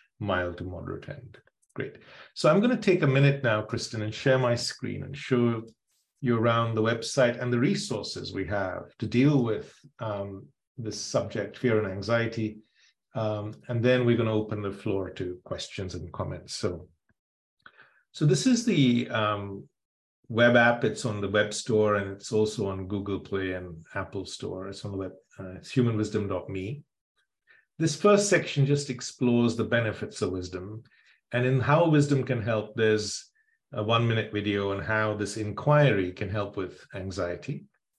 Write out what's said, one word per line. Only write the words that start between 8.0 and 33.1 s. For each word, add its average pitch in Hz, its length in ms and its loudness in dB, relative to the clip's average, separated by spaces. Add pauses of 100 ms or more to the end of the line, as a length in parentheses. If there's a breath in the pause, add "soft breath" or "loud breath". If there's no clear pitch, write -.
we 98 140 -4
have 92 500 -6
to 110 100 -6
deal 127 380 4
with, 107 280 -4 (280)
um, 101 480 -8 (280)
this 110 240 -8
subject, 101 560 -4
fear 113 220 2
and 104 80 0
anxiety. 107 720 -2 (560 soft breath)
Um, 107 400 -4 (140)
and 120 160 -2
then 123 200 4
we're 120 120 6
gonna 113 160 0
open 107 280 -2
the 98 120 -4
floor 98 380 -4
to 90 340 -8
questions 90 500 -8
and 82 180 -10
comments. 92 420 -8
So, 90 340 -6 (1200 soft breath)
so - 160 0
this - 180 4
is 247 200 4
the, 127 460 4
um, 101 580 -2 (600)
web 120 280 6
app. 120 260 6
It's - 240 -2
on 104 140 -4
the 98 80 -2
web 107 260 2
store 107 400 2
and 98 160 0
it's - 220 -12
also 107 340 0
on 95 220 -6
Google 101 320 -4
Play 95 320 -4
and 90 420 -10
Apple 95 320 -8
Store. 92 420 -10
It's 98 160 -12
on 104 60 -8
the 98 80 -6
web, 95 140 -6 (260)
uh, 92 140 -12
it's - 180 -16
human 117 260 2
wisdom 104 300 -2
dot 92 240 -6
me. 98 320 -8 (960 soft breath)
This 156 160 0
first 202 340 6
section 143 380 2
just 143 240 0
explores 120 680 2
the 110 80 0
benefits 107 560 -2
of 95 120 0
wisdom. 92 500 -8 (500 soft breath)
And 127 140 0
in 131 140 2
how 156 280 4
wisdom 143 360 4
can 117 180 -2
help, 107 320 -2
there's 107 560 0 (420)